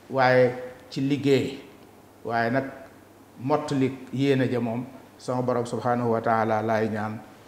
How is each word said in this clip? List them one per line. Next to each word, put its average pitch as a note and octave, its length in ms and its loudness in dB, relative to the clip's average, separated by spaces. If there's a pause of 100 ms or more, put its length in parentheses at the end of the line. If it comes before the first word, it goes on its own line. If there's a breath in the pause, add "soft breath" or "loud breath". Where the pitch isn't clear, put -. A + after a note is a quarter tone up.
waaye B2+ 420 4 (380)
ci C#3 120 -6
liggéey C3+ 560 2 (680)
waaye A#2 280 0
nag C3+ 140 0 (720)
mottali C3+ 520 0 (220)
yéene C3 380 2
ja B2 80 0
moom A#2+ 240 -4 (340)
sama B2+ 240 -4
borom A#2+ 240 0
subhanahu A#2+ 460 0
wa A2+ 100 2
taala A2 400 2
laay A2 280 0
ñaan G#2+ 280 -6 (300)